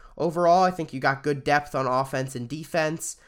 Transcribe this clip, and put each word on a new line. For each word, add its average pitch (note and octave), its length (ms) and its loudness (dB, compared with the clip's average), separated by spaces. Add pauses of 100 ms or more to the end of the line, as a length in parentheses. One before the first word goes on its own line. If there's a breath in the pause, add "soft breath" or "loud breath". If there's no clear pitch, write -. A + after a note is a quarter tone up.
(180 loud breath)
Overall, E3+ 460 4
I F3+ 80 4
think E3 200 -6
you C3+ 80 -10
got C3+ 240 0
good C#3+ 220 -2
depth C#3+ 280 2
on C3 140 0
offense C3 480 -2
and A#2+ 140 -8
defense. D#3 680 -4 (120 loud breath)